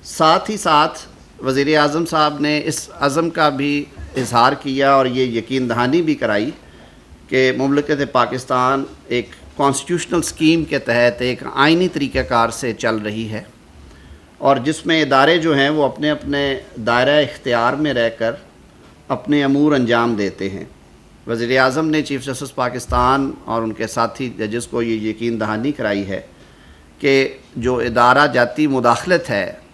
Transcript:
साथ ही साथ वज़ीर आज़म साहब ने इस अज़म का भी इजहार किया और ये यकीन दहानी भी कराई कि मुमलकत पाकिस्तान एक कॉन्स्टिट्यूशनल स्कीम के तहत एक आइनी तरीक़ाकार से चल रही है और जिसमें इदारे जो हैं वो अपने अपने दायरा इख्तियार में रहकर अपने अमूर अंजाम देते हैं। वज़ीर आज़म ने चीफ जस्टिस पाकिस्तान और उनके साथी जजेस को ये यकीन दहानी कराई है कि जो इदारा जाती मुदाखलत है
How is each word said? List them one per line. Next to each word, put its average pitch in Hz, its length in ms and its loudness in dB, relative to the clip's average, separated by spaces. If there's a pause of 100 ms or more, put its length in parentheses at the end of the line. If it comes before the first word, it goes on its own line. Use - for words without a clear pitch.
साथ 175 460 2
ही 214 60 -4
साथ 156 320 2 (560)
वज़ीर 139 340 2
आज़म 147 260 2
साहब 151 380 0
ने 151 160 0
इस - 320 -6
अज़म 156 400 -2
का 160 200 2
भी 143 360 -4 (300)
इजहार 120 380 2
किया 139 420 2
और 131 100 4
ये 123 320 -2
यकीन 127 300 -4
दहानी 123 340 2
भी 156 120 0
कराई 110 320 0 (840)
कि 131 280 2
मुमलकत 143 560 0
पाकिस्तान 127 720 0 (240)
एक 123 200 -4 (280)
कॉन्स्टिट्यूशनल 160 600 -2
स्कीम 160 440 0
के 139 140 -4
तहत 120 440 2
एक 123 180 -2 (160)
आइनी 165 320 4
तरीक़ाकार 127 640 0
से 117 220 -4
चल 110 280 -2
रही 107 260 -6
है 107 200 -10 (960)
और 139 180 4
जिसमें 156 440 0
इदारे 139 360 4
जो 160 160 0
हैं 139 160 2
वो 151 140 0
अपने 151 260 -2
अपने 143 520 -4 (160)
दायरा 131 420 2
इख्तियार 123 560 0
में 147 160 0
रहकर 117 460 -2 (720)
अपने 147 320 0
अमूर 143 320 2
अंजाम 117 420 2
देते 98 320 -4
हैं। 95 220 -12 (580)
वज़ीर 120 300 0
आज़म 131 260 2
ने 156 180 0
चीफ 135 200 -6
जस्टिस 131 280 -8
पाकिस्तान 127 840 0 (120)
और 113 160 -2
उनके 113 240 -4
साथी 117 540 -4
जजेस 110 260 -4
को 120 160 -4
ये 113 280 -2
यकीन 117 280 -4
दहानी 110 340 -2
कराई 104 300 -2
है 95 160 -6 (840)
कि 135 360 2 (180)
जो 123 220 -2
इदारा 123 460 4
जाती 127 400 0
मुदाखलत 135 640 2
है 101 460 -4